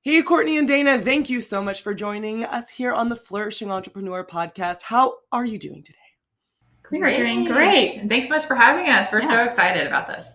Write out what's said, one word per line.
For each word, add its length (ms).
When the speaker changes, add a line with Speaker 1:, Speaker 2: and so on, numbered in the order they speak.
Speaker 1:
Hey, 200
Courtney 360
and 80
Dana, 340
thank 300
you 120
so 200
much 200
for 120
joining 520
us 240
here 240
on 160
the 80
Flourishing 520
Entrepreneur 560
Podcast. 580
How 320
are 100
you 160
doing 240
today? 140
Speaker 2:
We 120
are 120
doing 300
Speaker 3:
Great. 100
Speaker 2:
great. 460
Speaker 3:
And 100
thanks 200
so 60
much 100
for 100
having 320
us. 240
We're 120
so 80
Speaker 2:
Yeah. 120
Speaker 3:
excited 420
about 220
this. 260